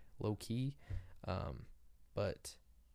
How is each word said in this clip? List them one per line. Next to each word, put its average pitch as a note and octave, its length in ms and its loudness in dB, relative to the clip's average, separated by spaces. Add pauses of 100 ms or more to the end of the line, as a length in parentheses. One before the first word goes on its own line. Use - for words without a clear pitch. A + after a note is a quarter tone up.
(200)
low G#2+ 160 6
key. B2+ 420 2 (500)
Um, - 380 0 (480)
but - 420 0 (400)